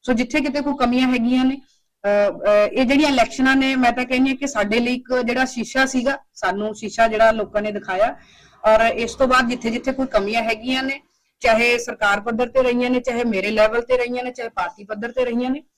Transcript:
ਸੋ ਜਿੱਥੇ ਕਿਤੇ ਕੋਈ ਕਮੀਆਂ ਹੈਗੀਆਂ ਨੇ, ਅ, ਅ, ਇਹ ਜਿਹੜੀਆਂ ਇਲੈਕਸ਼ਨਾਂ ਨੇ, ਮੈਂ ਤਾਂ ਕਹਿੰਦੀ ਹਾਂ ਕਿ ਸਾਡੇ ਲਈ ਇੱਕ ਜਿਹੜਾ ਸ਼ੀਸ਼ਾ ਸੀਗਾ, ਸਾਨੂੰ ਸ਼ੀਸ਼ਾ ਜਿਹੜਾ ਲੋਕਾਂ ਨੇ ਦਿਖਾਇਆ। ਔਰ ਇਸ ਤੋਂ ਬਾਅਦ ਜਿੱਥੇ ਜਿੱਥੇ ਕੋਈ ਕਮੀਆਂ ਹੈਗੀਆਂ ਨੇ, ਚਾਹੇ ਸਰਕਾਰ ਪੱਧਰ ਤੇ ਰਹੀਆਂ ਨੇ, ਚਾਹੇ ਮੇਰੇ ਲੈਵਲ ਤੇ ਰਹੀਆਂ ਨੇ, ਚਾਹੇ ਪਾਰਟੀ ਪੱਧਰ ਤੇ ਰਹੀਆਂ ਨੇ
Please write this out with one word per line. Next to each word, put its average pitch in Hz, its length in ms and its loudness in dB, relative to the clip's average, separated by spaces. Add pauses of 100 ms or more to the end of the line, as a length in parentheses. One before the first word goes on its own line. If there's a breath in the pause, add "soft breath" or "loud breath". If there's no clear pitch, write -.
ਸੋ 254 100 0
ਜਿੱਥੇ 254 280 0
ਕਿਤੇ 285 200 -2
ਕੋਈ 277 180 -2
ਕਮੀਆਂ 254 280 2
ਹੈਗੀਆਂ 254 380 2
ਨੇ, 262 100 2
ਅ, - 720 -2
ਅ, 208 420 2
ਇਹ 262 140 2
ਜਿਹੜੀਆਂ 285 240 4
ਇਲੈਕਸ਼ਨਾਂ 262 460 2
ਨੇ, 269 200 2
ਮੈਂ 247 160 2
ਤਾਂ 247 140 -4
ਕਹਿੰਦੀ 262 240 0
ਹਾਂ 262 80 -2
ਕਿ 285 100 -4
ਸਾਡੇ 214 320 -2
ਲਈ 247 160 0
ਇੱਕ 254 300 -2
ਜਿਹੜਾ 254 200 0
ਸ਼ੀਸ਼ਾ 254 400 -2
ਸੀਗਾ, 262 320 -2 (160)
ਸਾਨੂੰ 208 420 -4
ਸ਼ੀਸ਼ਾ 226 320 0
ਜਿਹੜਾ 220 240 4
ਲੋਕਾਂ 208 300 -2
ਨੇ 214 100 -4
ਦਿਖਾਇਆ। 196 440 -2 (500 soft breath)
ਔਰ 220 280 6
ਇਸ 233 220 -6
ਤੋਂ 262 120 2
ਬਾਅਦ 254 200 4
ਜਿੱਥੇ 240 220 -4
ਜਿੱਥੇ 254 220 -4
ਕੋਈ 262 160 -4
ਕਮੀਆਂ 214 360 0
ਹੈਗੀਆਂ 233 400 -4
ਨੇ, 269 180 -6 (380)
ਚਾਹੇ 240 380 4
ਸਰਕਾਰ 214 420 0
ਪੱਧਰ 233 300 -2
ਤੇ 262 140 2
ਰਹੀਆਂ 247 260 0
ਨੇ, 247 100 0
ਚਾਹੇ 240 240 -4
ਮੇਰੇ 208 280 -2
ਲੈਵਲ 220 300 2
ਤੇ 247 160 0
ਰਹੀਆਂ 247 260 -4
ਨੇ, 254 80 -8
ਚਾਹੇ 240 180 -10
ਪਾਰਟੀ 185 340 -8
ਪੱਧਰ 214 280 -10
ਤੇ 254 140 -2
ਰਹੀਆਂ 247 240 -2
ਨੇ 285 140 -6 (140)